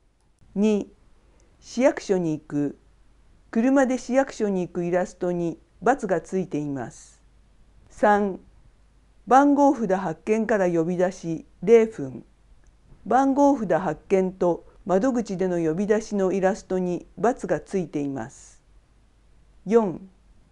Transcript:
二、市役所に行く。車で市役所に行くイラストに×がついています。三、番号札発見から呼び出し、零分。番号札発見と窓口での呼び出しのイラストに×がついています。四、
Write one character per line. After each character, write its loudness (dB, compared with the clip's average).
二、 0
市 -6
役 2
所 0
に -2
行 -8
く。 -4
車 2
で -2
市 -8
役 0
所 -2
に -2
行 -8
く -4
イ -4
ラ 0
ス -16
ト -4
に× -4
が 0
つ -6
い -4
て -6
い -6
ま -8
す。 -20
三、 0
番 6
号 4
札 -2
発 -6
見 0
か 0
ら 2
呼 0
び -4
出 0
し、 -8
零 6
分。 -10
番 2
号 4
札 -2
発 -4
見 2
と -2
窓 2
口 -4
で -2
の -2
呼 0
び -4
出 0
し -6
の 0
イ -2
ラ 0
ス -16
ト -4
に× -4
が -2
つ -6
い -4
て -6
い -4
ま -8
す。 -20
四、 0